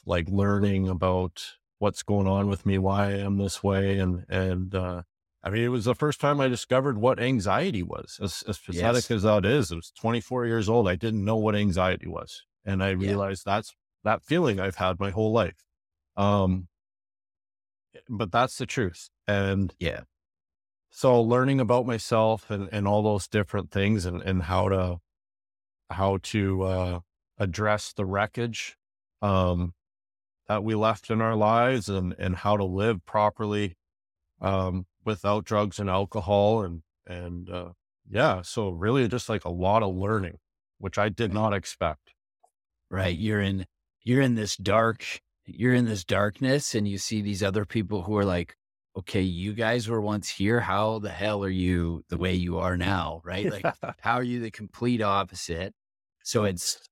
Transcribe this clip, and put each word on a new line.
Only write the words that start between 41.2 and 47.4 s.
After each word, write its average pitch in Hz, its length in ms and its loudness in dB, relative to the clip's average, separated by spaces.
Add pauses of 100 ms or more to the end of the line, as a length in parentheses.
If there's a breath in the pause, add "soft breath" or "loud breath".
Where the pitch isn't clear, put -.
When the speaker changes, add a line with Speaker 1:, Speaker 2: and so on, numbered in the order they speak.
Speaker 2:
Right. 107 80 0
Speaker 1:
not 107 120 0
expect. - 600 -6 (760)
Speaker 2:
Right. 92 280 -2
You're 107 240 0
in, 98 240 -2 (360)
you're 123 200 2
in 123 140 2
this 107 220 -4
dark, 113 640 0 (240)
you're 123 280 0
in 123 120 4
this 107 180 -2
darkness 127 720 0
and 104 120 0
you 98 100 -4
see 107 240 -4
these 101 220 -4